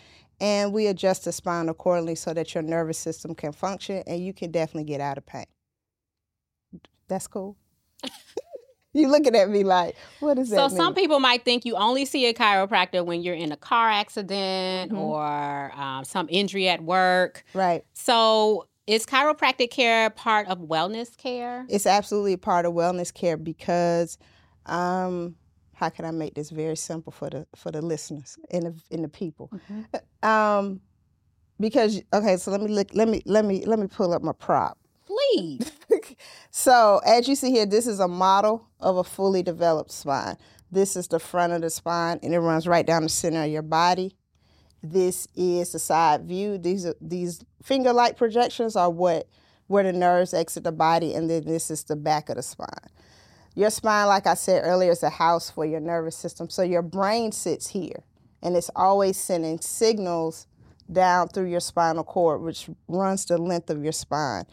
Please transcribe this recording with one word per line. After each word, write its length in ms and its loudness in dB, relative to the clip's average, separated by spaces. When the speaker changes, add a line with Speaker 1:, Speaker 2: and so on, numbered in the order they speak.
Speaker 1:
and 320 0
we 140 0
adjust 400 0
the 60 -4
spine 360 -4
accordingly 460 0
so 180 -8
that 220 -6
your 80 -4
nervous 380 -4
system 340 -10
can 180 -8
function 540 -8
and 180 -6
you 100 -8
can 180 -10
definitely 320 -4
get 180 -6
out 160 -4
of 80 -16
pain. 200 -16
That's 200 -6
cool. 300 -10
<laughs> 60 -10
You 160 4
looking 260 4
at 120 6
me 160 2
like, 320 2
"What 160 2
does 120 -2
Speaker 2:
So 60 0
Speaker 1:
that 160 4
Speaker 2:
some 160 2
Speaker 1:
mean?" 80 0
Speaker 2:
people 240 2
might 260 2
think 200 0
you 100 -4
only 300 0
see 200 0
a 80 2
chiropractor 720 2
when 160 -4
you're 140 -4
in 160 -6
a 60 -8
car 340 2
accident 1000 -4
Speaker 1:
Mm-hmm. 80 -6
Speaker 2:
or, 800 -4
um, 240 -8
some 280 -4
injury 360 0
at 140 0
work. 640 2
Speaker 1:
Right. 300 -2
Speaker 2:
So 720 2
is 180 0
chiropractic 640 2
care 400 2
part 380 0
of 140 -4
wellness 540 -4
care? 540 -10
Speaker 1:
It's 160 0
absolutely 520 2
part 280 0
of 80 0
wellness 400 -2
care 240 -2
because, 800 -2
um, 720 -4
how 140 -4
can 160 -12
I 60 -6
make 220 -6
this 160 -10
very 280 -6
simple 340 -10
for 180 -10
the, 160 -12
for 160 -12
the 120 -6
listeners 520 -8
and 160 -2
the, 80 -8
and 140 -6
the 60 -6
people? 440 -12
Speaker 2:
Mm-hmm. 760 -8
Speaker 1:
Um, 540 2
because, 420 2
okay, 240 4
so 120 -6
let 120 0
me 80 -2
look, 260 0
let 120 2
me, 200 0
let 180 4
me, 200 0
let 120 2
me 80 0
pull 260 0
up 120 -2
my 100 -2
prop. 460 0
Speaker 2:
Please. 720 -2
Speaker 1:
<laughs> 40 -20
So 560 6
as 220 4
you 80 2
see 160 0
here, 160 4
this 180 2
is 140 -2
a 80 2
model 600 2
of 180 0
a 60 2
fully 400 0
developed 480 0
spine. 440 -4
This 240 2
is 120 -6
the 120 0
front 340 0
of 80 -2
the 80 -2
spine, 540 -2
and 100 -2
it 60 2
runs 280 2
right 180 4
down 180 2
the 60 -2
center 340 -2
of 80 -2
your 100 -4
body. 540 0
This 540 0
is 380 0
the 60 -6
side 480 2
view. 300 -4
These 300 -2
are, 120 -4
these 440 -8
finger-like 560 2
projections 580 0
are 140 4
what, 380 0
where 160 4
the 100 0
nerves 400 4
exit 300 -2
the 80 -2
body, 420 2
and 160 -2
then 160 -2
this 240 -4
is 140 -6
the 120 -4
back 340 -2
of 80 -6
the 60 -6
spine. 460 -14
Your 160 2
spine, 380 2
like 180 4
I 80 4
said 320 0
earlier, 260 4
is 120 0
a 60 2
house 420 0
for 140 -4
your 160 -4
nervous 340 -4
system. 340 -12
So 140 -2
your 180 2
brain 500 0
sits 360 -4
here, 360 -8
and 140 0
it's 200 -2
always 420 4
sending 420 -2
signals 880 -2
down 380 4
through 220 -4
your 100 0
spinal 460 0
cord, 360 2
which 280 -10
runs 380 -2
the 120 0
length 320 -4
of 140 -4
your 80 -2
spine. 600 -4